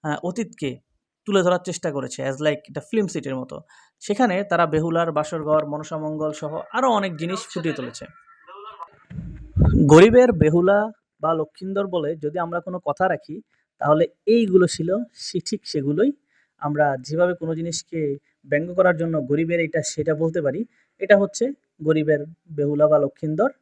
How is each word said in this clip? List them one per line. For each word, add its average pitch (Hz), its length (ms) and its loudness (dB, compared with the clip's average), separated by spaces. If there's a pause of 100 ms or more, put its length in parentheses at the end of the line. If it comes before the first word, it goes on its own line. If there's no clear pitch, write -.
আহ, 147 200 -4
অতীতকে 170 560 -8 (460)
তুলে 196 180 2
ধরার 180 220 2
চেষ্টা 175 260 -6
করেছে, 135 400 -6
as 135 60 -6
like 151 340 -2
এটা 139 100 -10
ফিল্ম 214 260 -2
সিটির 139 300 -8
মতো। - 240 -12 (400)
সেখানে 202 440 -2
তারা 170 220 2
বেহুলার 165 460 0
বাসরঘর, 151 540 -2
মনসামঙ্গল 156 680 -6
সহ 156 280 -10 (120)
আরও 254 180 0
অনেক 196 260 -2
জিনিস 170 240 -6
ফুটিয়ে 160 340 -6
তুলেছে। 123 320 -12 (1800)
গরিবের 220 460 10
বেহুলা 180 580 2 (300)
বা 160 140 0
লক্ষিন্দর 190 520 -6
বলে 170 300 -4
যদি 151 220 -6
আমরা 170 220 -4
কোনো 180 180 -10
কথা 180 300 -2
রাখি, 151 320 -6 (380)
তাহলে 156 280 2 (200)
এইগুলো 196 400 4
ছিল 170 300 -4 (180)
সে-, - 320 -8
ঠিক - 180 -6
সেগুলোই। 156 480 0 (460)
আমরা 147 420 0
যেভাবে 175 340 0
কোনো 160 200 -6
জিনিসকে 165 640 -6 (280)
ব্যঙ্গ 151 300 -2
করার 180 220 4
জন্য 160 300 -2
গরিবের 165 340 0
এটা 156 220 -2
সেটা 156 320 -2
বলতে 160 280 -2
পারি, 147 220 -2 (340)
এটা 202 200 6
হচ্ছে 202 340 -2 (300)
গরিবের 151 440 0 (240)
বেহুলা 147 360 2
বা 151 120 6
লক্ষিন্দর 156 520 -2 (120)